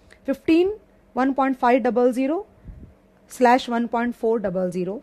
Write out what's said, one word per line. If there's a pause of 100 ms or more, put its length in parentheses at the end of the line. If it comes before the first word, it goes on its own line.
(260)
फ़िफ़्टीन, (400)
वन
पॉइंट
फ़ाइव
डबल
ज़ीरो (800)
स्लैश
वन
पॉइंट
फ़ोर
डबल
ज़ीरो,